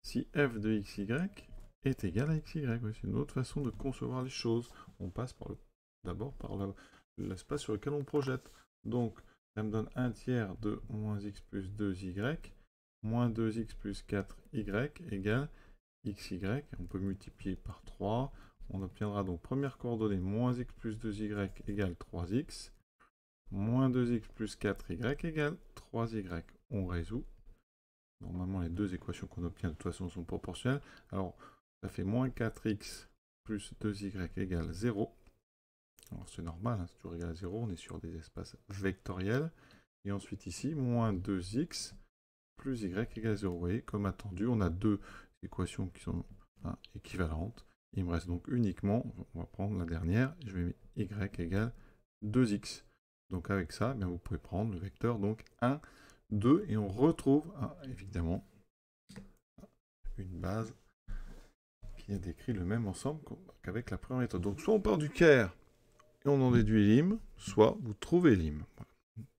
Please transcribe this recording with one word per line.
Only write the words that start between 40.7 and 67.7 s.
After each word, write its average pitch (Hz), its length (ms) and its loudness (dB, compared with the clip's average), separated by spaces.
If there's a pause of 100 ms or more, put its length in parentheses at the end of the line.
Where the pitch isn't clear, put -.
moins 120 400 4
deux 95 420 0
X - 380 -2 (600)
plus 127 260 -4
Y 101 340 -2
égale 110 200 2
zéro. 95 180 0
Vous 85 60 -4
voyez, 92 200 2
comme 101 240 -2
attendu, 98 420 -2
on 120 140 4
a 90 80 4
deux 101 320 2 (420)
équations 92 460 -4
qui - 140 -14
sont, - 240 -2 (380)
hein, - 120 -4 (180)
équivalentes. 85 680 -4 (300)
Il 95 100 0
me 87 60 0
reste 85 160 0
donc 87 220 -4
uniquement, 107 640 2 (200)
on 85 60 -6
va 85 60 -6
prendre 101 320 -4
la 87 80 -2
dernière, 87 580 2
je 98 80 -8
vais 87 120 0
mettre 87 140 -2 (180)
Y 101 440 -4
égale 98 320 2 (480)
deux 110 320 4
X. - 320 -4 (460)
Donc 90 200 -4
avec 95 220 0
ça, 120 220 0
eh 120 40 -4
bien, 92 100 0
vous 87 100 -2
pouvez - 200 -6
prendre 104 340 -2
le 90 60 -6
vecteur 107 400 -2
donc 104 240 0 (200)
un, 135 180 2 (500)
deux, 127 380 6
et 107 80 2
on 107 100 2
retrouve, 143 720 4
hein, - 180 -4 (100)
évidemment 92 600 -2 (1700)
une 92 200 -6
base 107 360 -2 (1200)
qui - 160 -8
a 98 60 0
décrit 90 340 -4
le 92 140 -2
même 110 200 0
ensemble 143 360 -4 (400)
qu'avec 113 280 -4
la 95 60 -2
première 127 240 -2
méthode. 98 220 0
Donc 98 180 -2
soit 220 140 4
on 208 60 6
part 208 180 4
du 151 100 0
Caire 139 480 10 (720)
et - 20 6
on 139 140 8
en 127 80 8
déduit 110 360 8
l'hym, 160 320 8 (200)
soit 107 420 6